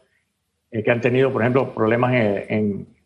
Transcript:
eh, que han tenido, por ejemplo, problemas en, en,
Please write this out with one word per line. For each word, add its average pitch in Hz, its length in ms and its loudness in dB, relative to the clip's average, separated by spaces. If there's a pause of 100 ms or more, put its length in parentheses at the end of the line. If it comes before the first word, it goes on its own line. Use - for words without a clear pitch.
(720)
eh, 110 100 -4
que 127 80 -2
han 120 100 2
tenido, 131 320 2
por 110 100 -2
ejemplo, 123 300 0
problemas 120 420 0
en, 104 340 0
en, 104 380 -4 (200)